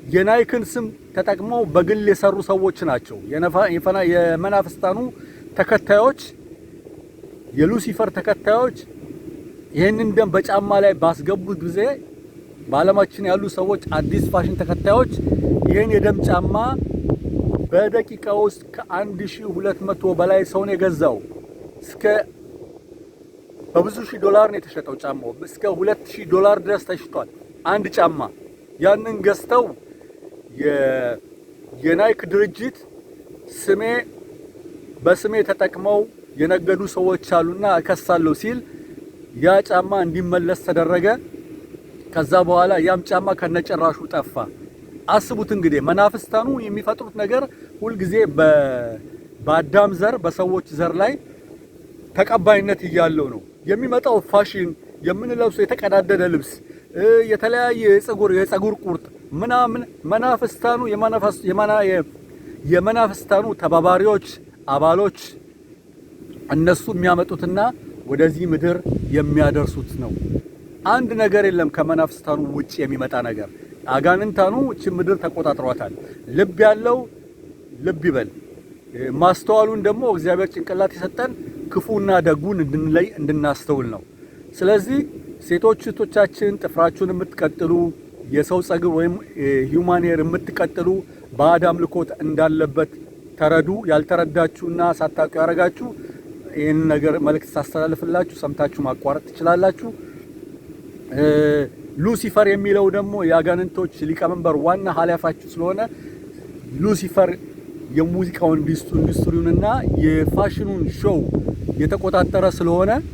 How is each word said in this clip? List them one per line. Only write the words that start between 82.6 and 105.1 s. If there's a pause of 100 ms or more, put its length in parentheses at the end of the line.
እንድናስተውል
ነው። (520)
ስለዚህ (420)
ሴቶች
እህቶቻችን
ጥፍራችሁን
የምትቀጥሉ፣ (580)
የሰው
ፀጉር
ወይም (520)
ሂውማን
ሄር
የምትቀጥሉ (440)
ባዕድ
አምልኮት (120)
እንዳለበት (440)
ተረዱ። (180)
ያልተረዳችሁና (120)
ሳታውቁ
ያደረጋችሁ (640)
ይህን
ነገር
መልእክት
ሳስተላልፍላችሁ
ሰምታችሁ
ማቋረጥ
ትችላላችሁ። (1200)
እ፣ (720)
ሉሲፈር
የሚለው
ደግሞ (100)
የአጋንንቶች
ሊቀመንበር
ዋና
ኃላፊያችሁ